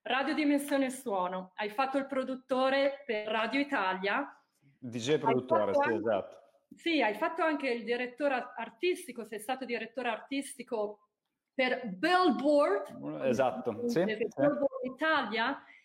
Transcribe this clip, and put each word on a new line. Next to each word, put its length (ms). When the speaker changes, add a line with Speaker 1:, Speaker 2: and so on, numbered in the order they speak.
Speaker 1:
Radio 320
Dimensione 560
Suono, 680
hai 120
fatto 300
il 80
produttore 960
per 220
Radio 340
Italia. 800
Speaker 2:
D 180
J 220
produttore, 460
Speaker 1:
Hai 100
fatto 80
Speaker 2:
sì, 80
Speaker 1:
anche 180
Speaker 2:
esatto. 280
Speaker 1:
Sì, 260
hai 120
fatto 280
anche 260
il 160
direttore 520
ar-, 200
artistico, 680
sei 120
stato 280
direttore 420
artistico 1000
per 340
Billboard. 1400
Speaker 2:
Esatto, 600
sì, 160
Speaker 1:
Per 140
Speaker 2:
sì. 180
Speaker 1:
Billboard 500
Italia. 800